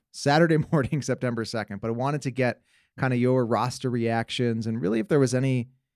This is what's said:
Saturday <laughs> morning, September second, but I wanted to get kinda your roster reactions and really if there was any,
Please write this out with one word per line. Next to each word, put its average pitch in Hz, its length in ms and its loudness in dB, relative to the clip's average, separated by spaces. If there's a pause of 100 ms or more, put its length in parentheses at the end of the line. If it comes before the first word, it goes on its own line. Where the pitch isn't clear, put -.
(120)
Saturday 160 460 4
<laughs> - 140 -2
morning, 147 300 0
September 123 420 -4
second, 104 380 -6
but 113 60 -6
I 113 40 -2
wanted 135 300 -4
to 139 100 -4
get 123 300 -2 (380)
kinda 127 180 0
your 123 300 2
roster 117 420 -2
reactions 113 760 -2
and 113 120 -4
really 196 200 -2
if 208 80 -4
there 151 120 2
was 127 140 2
any, 127 360 0 (260)